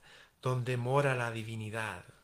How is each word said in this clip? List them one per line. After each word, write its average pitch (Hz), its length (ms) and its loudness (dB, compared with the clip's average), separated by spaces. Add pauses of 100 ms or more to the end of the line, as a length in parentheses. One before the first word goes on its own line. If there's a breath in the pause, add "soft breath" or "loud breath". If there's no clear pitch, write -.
(420 soft breath)
donde 127 340 0
mora 131 380 4
la 120 160 0
divinidad". 110 760 -6 (200)